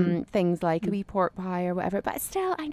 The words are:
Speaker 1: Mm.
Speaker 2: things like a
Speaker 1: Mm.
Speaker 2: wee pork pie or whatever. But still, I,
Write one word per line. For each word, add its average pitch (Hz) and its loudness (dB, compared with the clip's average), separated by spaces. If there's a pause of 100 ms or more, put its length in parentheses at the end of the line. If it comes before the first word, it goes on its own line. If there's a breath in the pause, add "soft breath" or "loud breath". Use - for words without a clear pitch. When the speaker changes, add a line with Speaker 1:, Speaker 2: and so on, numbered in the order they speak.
Speaker 1:
Mm. 175 2
Speaker 2:
things 175 2
like 170 2
a 180 -2
Speaker 1:
Mm. - 0
Speaker 2:
wee 196 -2
pork 185 0
pie 180 -2
or 180 0
whatever. 180 0
But - -4
still, 370 -2
I, 302 -6